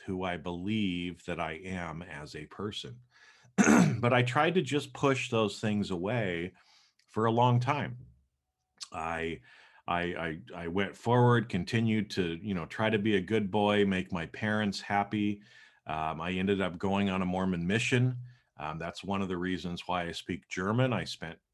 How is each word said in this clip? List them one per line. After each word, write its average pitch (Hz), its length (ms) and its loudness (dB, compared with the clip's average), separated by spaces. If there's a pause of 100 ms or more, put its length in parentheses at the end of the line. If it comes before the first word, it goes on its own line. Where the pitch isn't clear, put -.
who 92 180 -6
I 90 140 -4
believe 90 880 -4
that 85 140 -6
I 80 140 -4 (120)
am 87 380 -6
as 73 320 -14
a - 100 -12
person." 190 500 -10 (640)
<clears throat> 151 420 6
But 123 140 4
I 127 80 6
tried 151 320 2
to 180 80 4
just 131 320 -2
push 135 360 0
those 110 300 2
things 104 300 0
away 92 640 -2 (560)
for 110 160 0
a 113 60 4
long 120 280 6
time. 120 380 0 (960)
I, 82 460 -4 (480)
I, 87 140 0
I, 85 360 -4 (180)
I 85 120 -8
went 92 280 -2
forward, 120 540 4
continued 110 640 0
to, 85 300 -2
you 104 120 -2
know, 82 120 -2
try 110 240 0
to 107 100 2
be 104 160 2
a 92 60 2
good 104 300 0
boy, 104 340 4
make 92 260 0
my 85 160 -4
parents 107 540 -2
happy. 104 600 0 (460)
Um, 78 320 -4
I 85 120 -4
ended 95 300 0
up 87 160 -2
going 98 320 0
on 95 120 0
a 92 40 0
Mormon 92 400 0
mission. 123 520 2 (400)
Um, 78 220 -8
that's 85 240 -10
one 98 180 -2
of 95 60 -4
the 92 100 -4
reasons 87 480 -6
why 90 220 -2
I 85 40 -6
speak - 380 -10
German. 117 440 0
I 90 100 -2
spent 82 340 -12 (160)